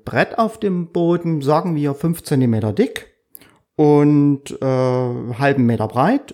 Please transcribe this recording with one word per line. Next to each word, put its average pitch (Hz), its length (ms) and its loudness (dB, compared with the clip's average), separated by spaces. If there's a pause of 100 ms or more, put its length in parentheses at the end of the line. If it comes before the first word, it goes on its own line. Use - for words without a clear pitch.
Brett - 340 -4
auf 220 220 -4
dem 180 320 -4
Boden, 170 480 0
sagen 160 340 0
wir 147 180 -2
fünf 165 300 -4
Zentimeter 117 480 0
dick - 420 -4 (640)
und, 147 760 4 (100)
äh, 135 40 -4
halben 127 1000 0
Meter 110 240 0
breit 185 440 0